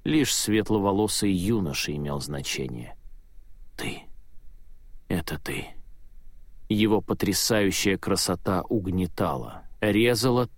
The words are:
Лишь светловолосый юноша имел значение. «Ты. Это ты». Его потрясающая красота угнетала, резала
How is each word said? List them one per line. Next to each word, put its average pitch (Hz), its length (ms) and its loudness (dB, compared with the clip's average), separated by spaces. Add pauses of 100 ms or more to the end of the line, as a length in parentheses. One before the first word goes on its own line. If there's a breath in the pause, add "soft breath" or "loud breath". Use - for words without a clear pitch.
Лишь 151 300 4
светловолосый 104 1000 2
юноша 87 640 0
имел 71 240 -4
значение. 65 720 -6 (800)
«Ты. - 280 -6 (1080)
Это - 300 -4
ты». - 380 -8 (920)
Его 107 320 4
потрясающая 98 960 2
красота 92 640 0
угнетала, 90 1000 -2 (180)
резала 117 760 4